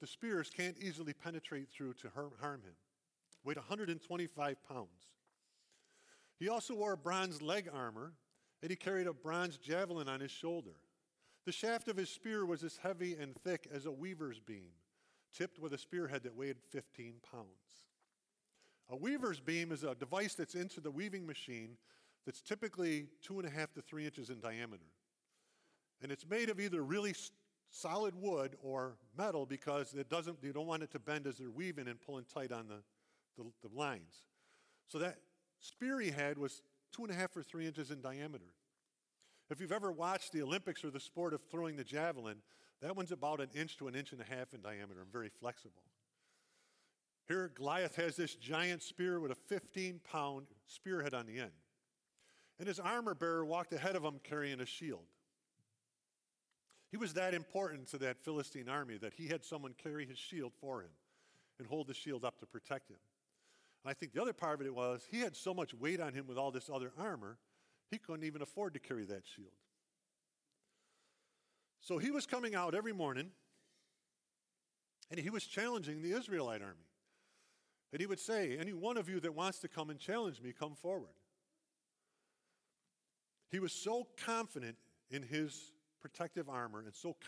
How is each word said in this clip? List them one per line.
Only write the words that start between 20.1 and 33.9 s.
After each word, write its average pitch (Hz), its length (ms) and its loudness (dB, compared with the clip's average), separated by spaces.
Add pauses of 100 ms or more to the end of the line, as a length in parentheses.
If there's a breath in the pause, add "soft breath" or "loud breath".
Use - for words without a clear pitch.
that's - 200 0
into 180 260 -2
the 147 120 -4
weaving 190 340 -2
machine 120 440 -6 (540 soft breath)
that's - 180 -6
typically 170 640 2 (140)
two 196 180 -4
and 175 80 -2
a - 20 -4
half 151 220 -2
to 147 100 -10
three 151 240 -6
inches 139 240 -6
in 123 80 -6
diameter. 113 460 -4 (1160 soft breath)
And 135 120 -4
it's 139 120 -6
made 220 240 2
of 196 120 0
either 185 200 4
really 196 300 4
s-, - 220 -4 (400)
solid 190 420 2
wood 170 480 2
or 131 320 0 (240)
metal 175 260 4
because 139 500 0
it 139 140 -2
doesn't, 165 340 2
you 139 100 -2
don't 151 160 0
want 160 160 2
it 147 80 -8
to 143 80 -2
bend 147 260 0
as 123 120 -2
they're 127 120 -6
weaving 147 380 -2
and 120 120 -4
pulling 135 320 -6
tight 135 200 0
on 113 160 -4
the, 104 160 -8 (520 soft breath)
the, 117 140 -8 (180)
the 104 80 -10
lines. 120 380 0 (720 soft breath)